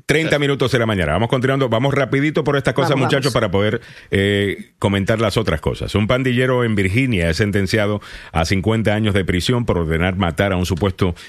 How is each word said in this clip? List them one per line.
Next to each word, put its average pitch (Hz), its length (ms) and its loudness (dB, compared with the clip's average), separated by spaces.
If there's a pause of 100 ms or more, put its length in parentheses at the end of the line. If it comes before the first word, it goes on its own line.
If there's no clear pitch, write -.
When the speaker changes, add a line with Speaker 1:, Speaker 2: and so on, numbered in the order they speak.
Speaker 1:
treinta - 0 -
Speaker 2:
Washington, 160 240 0
D - 0 -
C. 147 80 2
Speaker 1:
minutos 139 340 0
de 127 60 4
la 117 80 2
mañana. 90 260 0
Vamos 101 160 2
continuando, 135 400 0
vamos 117 240 2
rapidito 143 500 0
por 143 140 0
estas 135 160 0
cosas, 135 200 0
Speaker 2:
Vamos, 131 120 2
Speaker 1:
muchachos, 127 220 0
Speaker 2:
vamos. 113 80 0
Speaker 1:
para 110 160 0
poder, 104 320 0 (280)
eh, 101 680 0
comentar 101 420 0
las 107 160 0
otras 87 240 0
cosas. - 340 -4
Un 104 120 2
pandillero 127 580 0
en 110 100 0
Virginia 98 540 0
es 82 80 0
sentenciado 104 640 0 (320)
a 82 140 0
cincuenta 104 480 0
años 107 180 0
de 95 140 0
prisión 113 400 0
por 95 100 0
ordenar 85 400 0
matar 95 380 0
a - 20 0
un 90 80 0
supuesto, 92 500 0 (140)